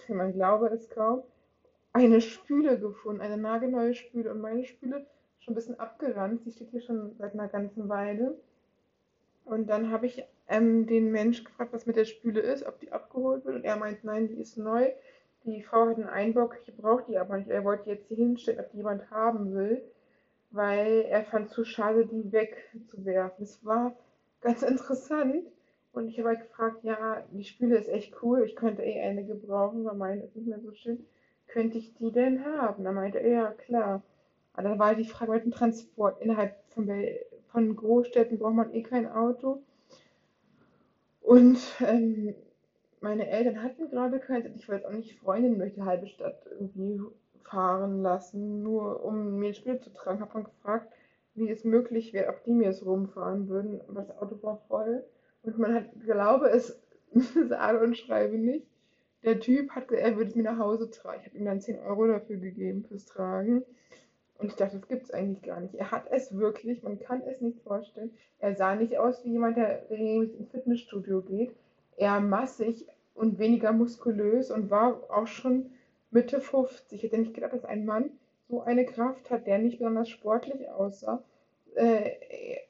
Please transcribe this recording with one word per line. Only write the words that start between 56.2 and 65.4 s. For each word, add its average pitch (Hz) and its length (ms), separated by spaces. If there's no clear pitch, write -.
es, - 320
<laughs> 254 360
sage 226 320
und 233 160
schreibe 214 400
nicht, 240 300
der 226 180
Typ 277 300
hat 254 180
gesagt, 226 180
er 226 100
würde 214 140
es - 60
mir 226 80
nach 226 140
Hause 226 320
tragen. - 300
Ich - 60
hab - 80
ihm 202 100
dann 196 160
zehn 202 200
Euro 202 260
dafür 220 300
gegeben 190 480
fürs 202 220
Tragen. 196 560
Und 208 100
ich - 80
dachte, 196 220
das 196 100
gibt's - 220
eigentlich 190 320